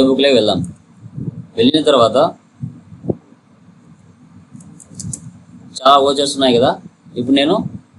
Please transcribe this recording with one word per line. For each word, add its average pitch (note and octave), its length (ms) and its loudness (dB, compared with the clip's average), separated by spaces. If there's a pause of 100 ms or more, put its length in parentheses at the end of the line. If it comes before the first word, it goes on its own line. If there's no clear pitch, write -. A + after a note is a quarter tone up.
(100)
బుక్లోకి C3+ 280 2
వెళ్దాం. G#2 220 0 (960)
వెళ్ళిన C3+ 220 2 (100)
తర్వాత B2 260 2 (3500)
చాలా C#3 260 4
వోచర్స్ C#3 320 -2
ఉన్నాయి C3 200 2
కదా, B2+ 140 2 (480)
ఇప్పుడు B2 220 0
నేను D3+ 140 0 (440)